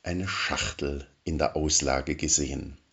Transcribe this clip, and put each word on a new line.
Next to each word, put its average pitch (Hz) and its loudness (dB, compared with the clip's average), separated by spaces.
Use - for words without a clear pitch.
eine 92 -2
Schachtel - -4
in 82 0
der 76 2
Auslage 73 2
gesehen. 69 0